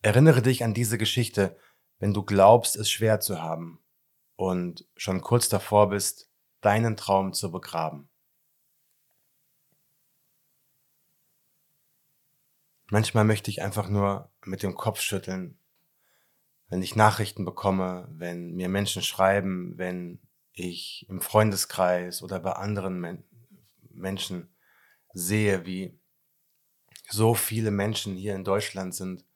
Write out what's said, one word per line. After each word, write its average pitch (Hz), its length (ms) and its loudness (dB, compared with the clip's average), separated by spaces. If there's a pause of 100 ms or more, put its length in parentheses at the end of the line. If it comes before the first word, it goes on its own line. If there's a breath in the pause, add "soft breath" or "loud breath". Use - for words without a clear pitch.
Erinnere 127 400 8
dich 123 220 2
an 110 100 0
diese 117 240 0
Geschichte, 110 600 0 (420 soft breath)
wenn 98 140 0
du 98 100 -2
glaubst, 104 520 8
es 104 140 -4
schwer 110 300 2
zu 85 220 -6
haben 82 420 -10 (520)
und 90 600 -2
schon 92 260 -4
kurz - 260 2
davor 104 420 4
bist, - 400 -4 (320)
deinen 110 360 2
Traum 95 360 0
zu 90 180 -6
begraben. 80 580 -8 (4000)
Manchmal 107 340 4
möchte 107 280 2
ich - 100 -8
einfach 101 260 -4
nur 101 420 -2 (140)
mit 95 200 -8
dem 95 120 -4
Kopf - 240 -4
schütteln, 92 580 -6 (1080)
wenn 92 140 -4
ich 92 140 -8
Nachrichten 107 500 4
bekomme, 92 680 -2
wenn 87 420 -10
mir 92 160 -4
Menschen 101 320 -2
schreiben, 95 760 0
wenn 90 420 -8 (340)
ich 90 560 -10
im 92 120 -8
Freundeskreis 92 1000 0
oder 92 180 -8
bei 90 140 -4
anderen 95 460 -6
Men-, 87 240 -10 (640)
Menschen 95 640 -10 (600 soft breath)
sehe, 95 520 0
wie 92 320 -8 (1120)
so 110 240 4
viele 110 380 -2
Menschen 101 460 -4
hier 98 180 -6
in 95 80 -10
Deutschland 95 500 -4
sind 92 320 -10 (100)